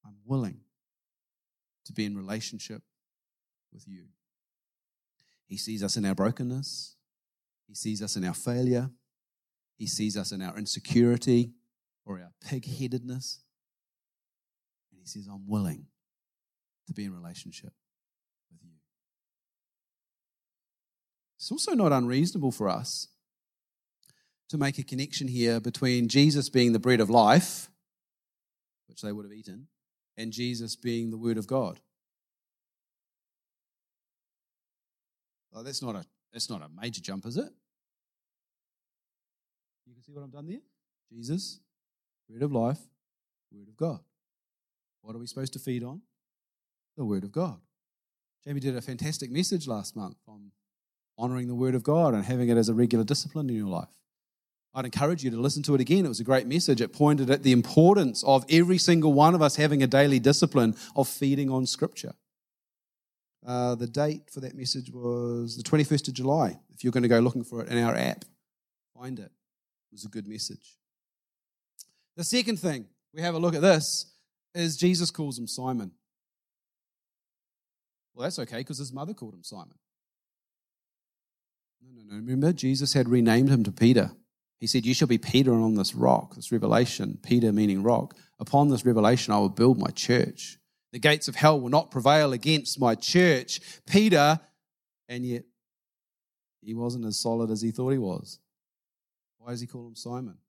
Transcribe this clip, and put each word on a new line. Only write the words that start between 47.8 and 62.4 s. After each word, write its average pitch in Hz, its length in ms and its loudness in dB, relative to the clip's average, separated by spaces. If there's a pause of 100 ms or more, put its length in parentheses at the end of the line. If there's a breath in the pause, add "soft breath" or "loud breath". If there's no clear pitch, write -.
Jamie 143 160 -8
did 127 160 -4
a 113 60 -10
fantastic 135 480 -8
message 165 360 -4
last 107 300 -8
month 98 300 -12
on 104 240 -20 (680)
honouring 123 300 -4
the 123 60 -6
Word 127 200 0
of 120 80 -2
God 147 320 4
and 101 100 0
having 123 240 0
it 117 80 6
as 113 120 4
a 113 60 0
regular 117 300 4
discipline 143 440 -4
in 117 80 -4
your 104 120 -4
life. 87 200 -6 (840)
I'd 131 120 -6
encourage 143 400 -2
you 127 60 0
to 113 100 -4
listen 143 240 -2
to 147 100 2
it 131 60 4
again. 165 240 2
It 147 40 -2
was 113 120 -6
a 113 40 -6
great 131 220 2
message. 139 340 0
It 113 120 -2
pointed 147 360 2
at 139 140 2
the 135 80 6
importance 156 720 6
of 135 260 4
every 175 300 6
single 160 340 4
one 151 220 8
of 160 80 4
us 143 140 4
having 151 260 2
a 127 60 2
daily 135 320 6
discipline 139 560 4 (180 loud breath)
of 135 140 2
feeding 139 420 -2
on 131 160 0
Scripture. - 480 -6 (1300)